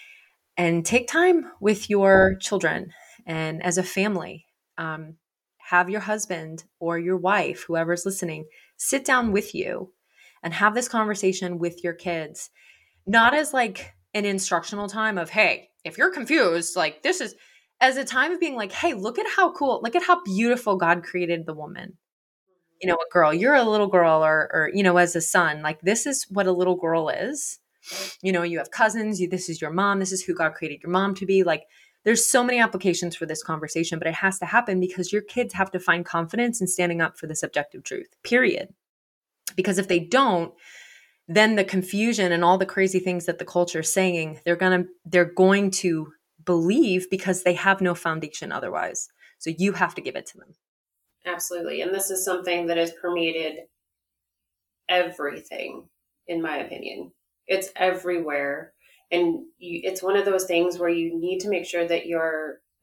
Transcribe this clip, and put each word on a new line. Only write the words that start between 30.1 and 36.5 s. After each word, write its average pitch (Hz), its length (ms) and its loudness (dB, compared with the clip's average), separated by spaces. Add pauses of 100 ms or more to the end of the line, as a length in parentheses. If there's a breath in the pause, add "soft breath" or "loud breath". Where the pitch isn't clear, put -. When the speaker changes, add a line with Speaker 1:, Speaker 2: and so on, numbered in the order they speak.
Speaker 1:
is 185 120 -4
who 170 100 -2
God 160 200 -2
created 147 280 -10
your 165 80 -8
mom 190 260 2
to 190 100 -10
be." 190 160 6
Like, 160 220 0 (400 soft breath)
there's 226 220 4
so 247 160 4
many 247 160 2
applications 190 560 0
for 160 120 -8
this 151 160 -6
conversation, 160 560 -4
but 160 100 -4
it 160 60 -2
has 190 240 0
to 175 80 -8
happen 202 340 2
because 180 320 -4
your 208 80 0
kids 240 320 -6
have 185 200 -2
to 185 60 -2
find 175 280 0
confidence 208 540 -2